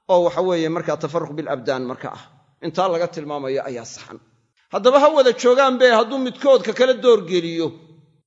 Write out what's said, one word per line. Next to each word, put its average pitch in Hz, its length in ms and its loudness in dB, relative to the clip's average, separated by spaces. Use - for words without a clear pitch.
oo, 180 140 4
waxa 170 180 -2
weeye, 175 280 -2
marka 165 280 -4
tafarruq 156 380 -6
bil 156 140 -8
abdaan 131 340 -6
marka 127 300 -10
ah. - 100 -18
Intaa 170 260 -4
laga 170 200 -2
tilmaamayo 143 600 -8
ayaa 120 180 -12
saxan. - 340 -20
Haddaba 247 260 4
ha 294 100 6
wada 269 240 4
joogaan 254 460 2
be 254 100 6
hadduu 233 300 2
midkood 254 440 2
ka 214 100 -6
kala 254 200 2
door 226 300 4
geliyo 165 440 -4